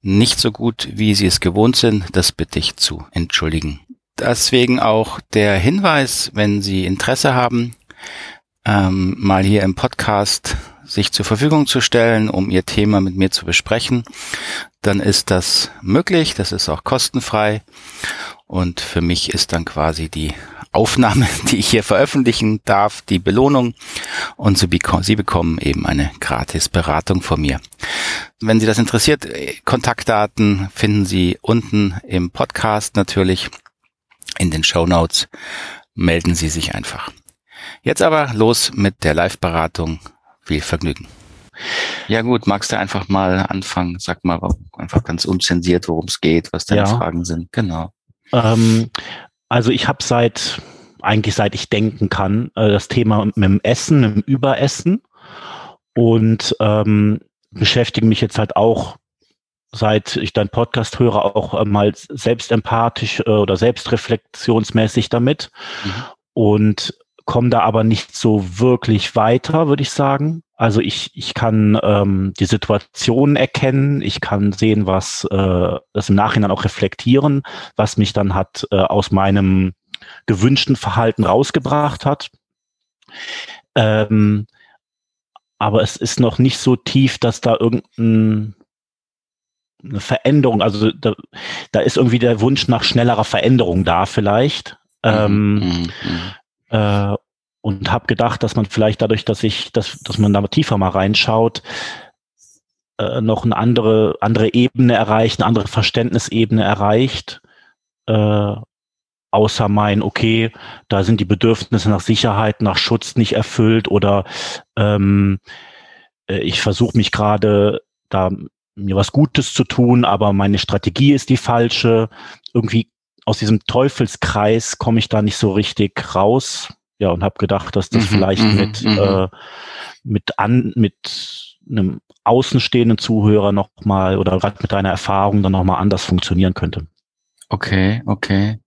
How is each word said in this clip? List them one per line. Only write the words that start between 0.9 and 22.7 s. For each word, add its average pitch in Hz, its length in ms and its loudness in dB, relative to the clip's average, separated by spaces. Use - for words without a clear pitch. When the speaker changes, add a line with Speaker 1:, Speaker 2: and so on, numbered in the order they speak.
Speaker 1:
wie 104 200 2
Sie 98 120 2
es 90 140 2
gewohnt 104 360 4
sind. 104 360 2
Das - 200 0
bitte - 260 -6
ich - 180 -4
zu 78 340 -4
entschuldigen. 80 680 -4
Deswegen 123 640 2
auch 110 400 0
der 104 240 4
Hinweis, 147 760 2
wenn 104 300 2
Sie 95 240 0
Interesse 123 480 0
haben, 120 420 0
ähm, 95 540 2
mal 95 260 2
hier 101 180 4
im 95 120 0
Podcast - 840 -2
sich - 260 -4
zur - 140 -4
Verfügung 147 400 2
zu 127 160 0
stellen, 113 480 2
um 95 180 -2
Ihr 92 160 2
Thema 104 380 2
mit 95 120 -2
mir 95 160 2
zu - 140 -6
besprechen, 117 580 -2
dann 101 200 0
ist - 300 0
das - 400 0
möglich, 156 520 0
das 98 160 -4
ist - 200 -2
auch 76 120 -4
kostenfrei 107 760 -2
und 90 340 -2
für - 220 -2
mich 87 320 -2
ist - 180 -2
dann 85 140 -4
quasi 80 420 -4
die 78 240 -6
Aufnahme, 113 520 2
<laughs> - 140 -4
die 110 60 2
ich 95 120 -2
hier 110 140 2
veröffentlichen 110 800 0
darf, 104 380 0